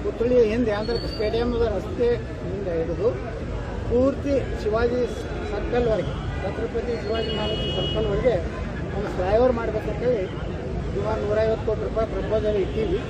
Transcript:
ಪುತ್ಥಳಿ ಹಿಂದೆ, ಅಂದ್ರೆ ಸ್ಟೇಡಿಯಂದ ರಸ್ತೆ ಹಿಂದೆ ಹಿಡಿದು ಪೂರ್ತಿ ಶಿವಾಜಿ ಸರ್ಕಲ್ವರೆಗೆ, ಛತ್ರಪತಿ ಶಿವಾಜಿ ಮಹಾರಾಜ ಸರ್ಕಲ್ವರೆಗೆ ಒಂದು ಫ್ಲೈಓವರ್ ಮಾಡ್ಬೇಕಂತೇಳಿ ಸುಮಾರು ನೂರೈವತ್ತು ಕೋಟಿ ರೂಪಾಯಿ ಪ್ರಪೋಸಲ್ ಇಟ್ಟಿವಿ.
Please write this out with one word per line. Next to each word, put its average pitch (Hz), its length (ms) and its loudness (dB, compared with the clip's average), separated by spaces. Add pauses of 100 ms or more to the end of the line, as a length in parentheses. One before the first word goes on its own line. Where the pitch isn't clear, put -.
ಪುತ್ಥಳಿ 233 340 4 (140)
ಹಿಂದೆ, 233 280 2
ಅಂದ್ರೆ 214 160 -2 (160)
ಸ್ಟೇಡಿಯಂದ 226 640 0
ರಸ್ತೆ 233 340 0 (380)
ಹಿಂದೆ 185 340 -4
ಹಿಡಿದು 165 300 0 (800)
ಪೂರ್ತಿ 262 440 2 (280)
ಶಿವಾಜಿ 240 380 2 (520)
ಸರ್ಕಲ್ವರೆಗೆ, 220 600 0 (280)
ಛತ್ರಪತಿ 220 520 -2 (120)
ಶಿವಾಜಿ 220 320 -2
ಮಹಾರಾಜ 214 260 -2 (140)
ಸರ್ಕಲ್ವರೆಗೆ 214 580 2 (640)
ಒಂದು 202 180 -2
ಫ್ಲೈಓವರ್ 220 460 4
ಮಾಡ್ಬೇಕಂತೇಳಿ 220 600 0 (720)
ಸುಮಾರು 214 320 -2
ನೂರೈವತ್ತು 220 440 2
ಕೋಟಿ 214 200 0
ರೂಪಾಯಿ 220 240 0
ಪ್ರಪೋಸಲ್ 208 520 0
ಇಟ್ಟಿವಿ. 208 460 0